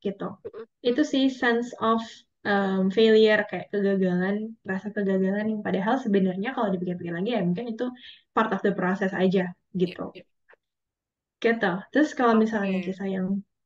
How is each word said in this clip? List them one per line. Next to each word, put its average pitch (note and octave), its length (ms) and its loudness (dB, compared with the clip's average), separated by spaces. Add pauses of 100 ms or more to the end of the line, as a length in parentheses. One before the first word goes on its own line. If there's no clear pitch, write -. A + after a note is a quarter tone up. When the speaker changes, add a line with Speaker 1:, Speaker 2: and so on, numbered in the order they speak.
Speaker 1:
gitu. G3 200 -6 (200)
Speaker 2:
Mm-mm. A3 220 -16 (220)
Speaker 1:
Itu C4 140 4 (100)
sih C4+ 120 2 (180)
sense A#3+ 280 0 (200)
of, A3+ 120 2 (440)
em, G3 340 2 (160)
failure, A3 540 6
kayak F3+ 220 -8
kegagalan, G3 640 0 (340)
rasa F#3+ 260 -6
kegagalan G3 560 0
yang G#3 140 -6
padahal F#3+ 380 0
sebenarnya G3 520 0
kalau A3+ 180 0
dipikir-pikir F3 440 -4
lagi G#3 180 -2
ya F#3+ 120 0
mungkin A#3 260 -2
itu B3 100 -6 (520)
part A3+ 180 0
of F#3+ 120 -4
the G3 140 2
process F#3+ 320 -2 (120)
aja F#3 200 2 (400)
Speaker 2:
Iya, F3 120 -4
Speaker 1:
gitu. - 60 -10 (120)
Speaker 2:
iya. F#3 100 -20 (1200)
Speaker 1:
Gitu. A3 260 2 (220)
Terus D4+ 260 4
kalau A#3 180 4
Speaker 2:
Oke. A3 60 6
Speaker 1:
misalnya G3+ 340 0 (100)
kisah F#3+ 300 -6
yang F#3 100 -2 (380)